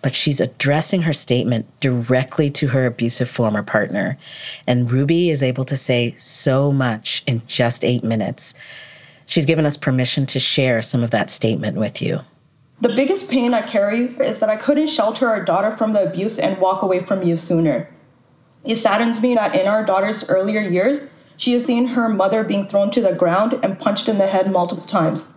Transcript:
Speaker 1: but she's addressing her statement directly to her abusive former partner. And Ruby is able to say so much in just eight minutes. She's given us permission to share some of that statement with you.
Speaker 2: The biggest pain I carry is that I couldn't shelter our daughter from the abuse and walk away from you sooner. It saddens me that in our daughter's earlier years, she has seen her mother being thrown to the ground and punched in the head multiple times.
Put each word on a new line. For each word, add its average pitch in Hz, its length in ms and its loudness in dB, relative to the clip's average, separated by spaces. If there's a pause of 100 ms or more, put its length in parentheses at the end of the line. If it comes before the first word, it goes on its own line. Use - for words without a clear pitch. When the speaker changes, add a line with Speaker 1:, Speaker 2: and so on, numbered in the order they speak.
Speaker 1:
but 135 140 -2
she's 143 260 0
addressing 160 640 0
her 160 100 0
statement 120 540 0 (120)
directly 127 720 0
to 143 200 -2
her 131 180 2
abusive 117 420 -2
former 107 340 0
partner. 101 540 -2 (500)
And 123 240 2
Ruby 156 380 2
is 147 140 0
able 127 240 -2
to 139 100 -4
say 120 400 0
so 139 560 0
much 127 540 -2
in 113 200 -2
just - 380 0
eight 123 180 2
minutes. 110 520 -4 (720)
She's - 180 0
given 156 220 2
us 147 100 0
permission 127 500 0
to - 140 -2
share 127 400 2
some 120 220 -2
of 117 80 -2
that 110 200 0
statement 110 460 -2
with - 240 -4
you. - 200 -2 (600)
Speaker 2:
The 240 80 2
biggest 277 400 0
pain 247 240 2
I 226 80 2
carry 214 460 0 (100)
is - 240 -2
that 214 80 0
I 214 80 0
couldn't 294 320 0
shelter 226 400 0
our 208 160 0
daughter 196 320 0
from 220 160 0
the 208 100 2
abuse 190 360 -2
and 190 200 -2
walk 190 220 2
away 185 200 2
from 190 220 -2
you 170 140 2
sooner. 165 540 0 (720)
It 226 120 -2
saddens 220 440 2
me 247 140 2
that 208 200 0
in 190 140 2
our 214 160 2
daughter's 202 460 0
earlier 208 320 2
years, 202 480 0 (260)
she - 160 0
has 240 140 2
seen 247 220 2
her 240 200 0
mother 202 340 2
being 202 240 -2
thrown 202 260 2
to 233 100 2
the 190 100 4
ground 180 500 2
and 196 160 -2
punched 208 300 0
in 220 80 2
the 196 100 2
head 190 240 2
multiple 180 360 -2
times. 160 500 0